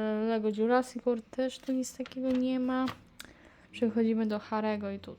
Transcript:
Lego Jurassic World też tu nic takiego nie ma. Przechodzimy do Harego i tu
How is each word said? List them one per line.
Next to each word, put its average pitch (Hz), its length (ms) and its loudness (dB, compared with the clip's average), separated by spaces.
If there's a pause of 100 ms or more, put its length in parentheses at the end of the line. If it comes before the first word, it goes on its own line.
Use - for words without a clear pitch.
(280)
Lego 220 220 2
Jurassic 233 540 2
World 233 260 0
też 262 300 -4
tu - 120 -6
nic 254 260 -2
takiego 254 340 -4
nie 254 280 2
ma. 254 260 0 (840)
Przechodzimy 226 540 2
do 208 140 -2
Harego 214 520 -2
i 196 80 -8
tu - 200 -14